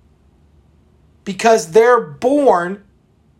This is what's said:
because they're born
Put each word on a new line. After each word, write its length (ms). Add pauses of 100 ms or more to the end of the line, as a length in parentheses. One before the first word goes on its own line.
(1200)
because 480
they're 300
born 840 (560)